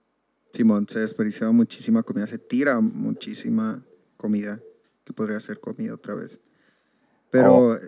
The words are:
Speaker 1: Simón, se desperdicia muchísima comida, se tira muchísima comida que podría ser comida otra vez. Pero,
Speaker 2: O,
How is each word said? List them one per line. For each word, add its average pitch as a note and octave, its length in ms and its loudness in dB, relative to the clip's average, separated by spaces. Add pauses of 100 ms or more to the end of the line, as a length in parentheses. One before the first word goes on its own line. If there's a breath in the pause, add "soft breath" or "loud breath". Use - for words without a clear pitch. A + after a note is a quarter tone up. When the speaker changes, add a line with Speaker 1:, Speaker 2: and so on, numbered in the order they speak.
(540)
Speaker 1:
Simón, G#2+ 360 2
se A2+ 100 -6
desperdicia A2 520 -4
muchísima A2+ 520 2
comida, G#2 240 -6
se A2+ 100 -12
tira B2+ 440 0
muchísima A2 1000 -4 (340)
comida G#2 420 -4 (440)
que - 100 -16
podría G#2+ 260 -6
ser G#2 200 -12
comida A2 360 -10
otra G#2 200 -12
vez. - 240 -14 (920)
Pero, B2+ 240 8
Speaker 2:
O, B2 220 6 (100)